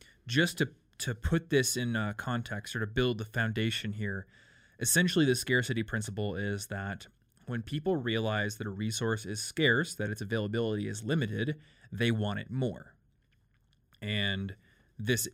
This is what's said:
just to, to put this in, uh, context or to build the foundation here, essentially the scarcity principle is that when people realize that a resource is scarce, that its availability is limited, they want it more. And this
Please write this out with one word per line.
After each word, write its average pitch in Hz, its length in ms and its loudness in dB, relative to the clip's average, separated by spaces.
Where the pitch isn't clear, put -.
just 156 320 2
to, 147 100 2
to 123 160 -2
put 165 340 0
this 135 280 4
in, 120 180 0
uh, 107 180 0
context 110 600 -4
or 117 40 -2
to 110 80 0
build 123 300 2
the 107 80 -6
foundation 110 680 0
here, 101 340 -4
essentially 170 460 4
the 127 100 6
scarcity 123 480 0
principle 107 520 -2
is 101 320 -4
that 98 400 -6
when 120 160 -4
people 151 340 0
realize 110 600 0
that 107 100 -6
a - 40 -4
resource 110 540 0
is 101 180 -6
scarce, 147 520 2
that 104 140 -2
its 107 120 -4
availability 107 680 0
is 107 160 -6
limited, 120 520 0
they 117 200 2
want 104 280 2
it - 100 -12
more. 123 440 -4
And 101 540 -2
this 127 340 0